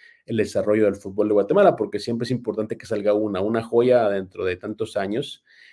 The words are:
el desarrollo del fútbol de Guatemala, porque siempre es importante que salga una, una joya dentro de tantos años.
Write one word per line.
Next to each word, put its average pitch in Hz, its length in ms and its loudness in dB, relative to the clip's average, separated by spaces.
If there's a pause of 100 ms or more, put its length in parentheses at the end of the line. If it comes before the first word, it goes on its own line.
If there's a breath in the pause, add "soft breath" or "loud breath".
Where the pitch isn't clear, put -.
(260 soft breath)
el 117 100 -4
desarrollo 104 480 2
del 98 120 2
fútbol 101 320 -4
de 104 60 2
Guatemala, 160 420 4
porque 104 220 -4
siempre 117 260 -4
es 117 60 -4
importante 110 460 -4
que - 80 -18
salga 104 300 0
una, 104 260 0
una 113 220 -2
joya 120 480 4
dentro 95 340 -6
de 90 120 -2
tantos 107 420 -8
años. 101 460 -6 (280 soft breath)